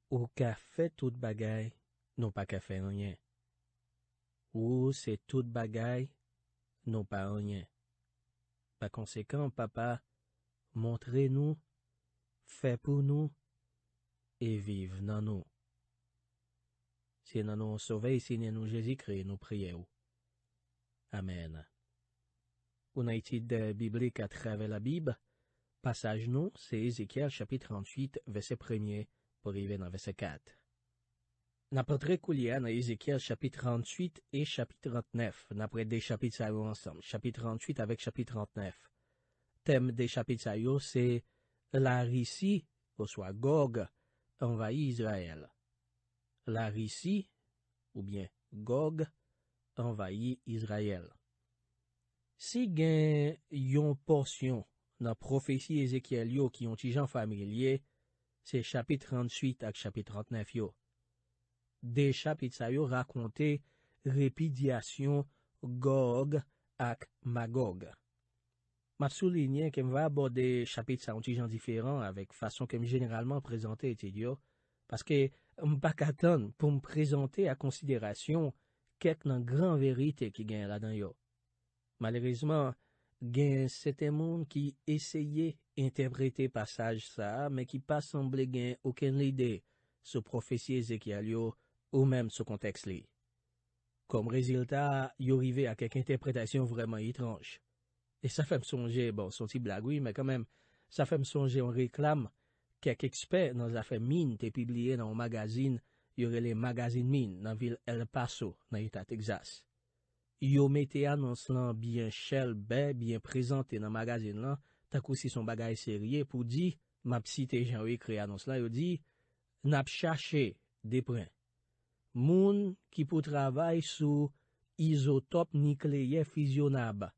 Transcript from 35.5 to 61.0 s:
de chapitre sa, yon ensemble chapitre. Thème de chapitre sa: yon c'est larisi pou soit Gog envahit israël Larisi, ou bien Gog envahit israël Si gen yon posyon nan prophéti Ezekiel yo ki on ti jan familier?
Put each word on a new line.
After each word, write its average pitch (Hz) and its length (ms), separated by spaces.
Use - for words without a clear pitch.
de 113 140
chapitre 113 380
sa, 110 120
yon 107 200
ensemble 85 320
chapitre. 117 460
Thème 127 300
de 120 140
chapitre 120 360
sa: 107 140
yon 131 220
c'est 123 440
larisi 127 920
pou 104 100
soit 95 240
Gog 120 560
envahit 117 480
israël 95 600
Larisi, 113 800
ou 101 100
bien 98 240
Gog 147 540
envahit 113 680
israël 104 640
Si 240 380
gen 156 640
yon 139 440
posyon 135 720
nan 117 160
prophéti 135 720
Ezekiel 123 480
yo 135 160
ki 117 180
on 113 80
ti 123 160
jan 139 160
familier? 110 720